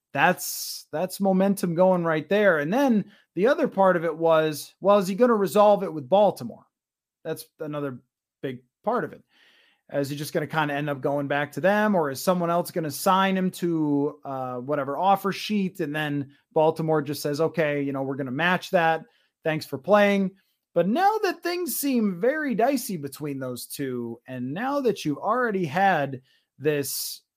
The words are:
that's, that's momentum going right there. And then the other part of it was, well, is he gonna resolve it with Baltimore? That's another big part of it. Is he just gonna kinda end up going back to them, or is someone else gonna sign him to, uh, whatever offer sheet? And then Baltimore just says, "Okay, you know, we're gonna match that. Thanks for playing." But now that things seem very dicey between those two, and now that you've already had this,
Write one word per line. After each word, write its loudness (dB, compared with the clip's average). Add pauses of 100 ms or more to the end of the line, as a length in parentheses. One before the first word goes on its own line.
(120)
that's, -2
that's -4
momentum 2
going 4
right -2
there. 4
And -2
then 2 (300)
the 2
other 2
part 4
of -2
it -4
was, 2
well, 6
is 0
he -4
gonna 4
resolve 4
it -6
with -10
Baltimore? 2 (580)
That's -8 (140)
another -8 (420)
big -8 (240)
part -2
of -8
it. -20 (680)
Is -2
he -8
just -8
gonna -2
kinda 0
end -4
up -4
going -2
back -2
to -6
them, 2
or 0
is -8
someone 0
else 0
gonna -4
sign 2
him 2
to, 0
uh, -8
whatever -4
offer 2
sheet? -4
And -4
then -4 (220)
Baltimore 2
just -6
says, -2
"Okay, 0
you -4
know, -4
we're -6
gonna -6
match 0
that. 2 (380)
Thanks -2
for -8
playing." 2 (440)
But 2
now 2
that -2
things -4
seem 0
very 0
dicey 0
between -8
those -8
two, -8
and -8
now -4
that -2
you've -2
already -2
had 0 (380)
this, -4 (160)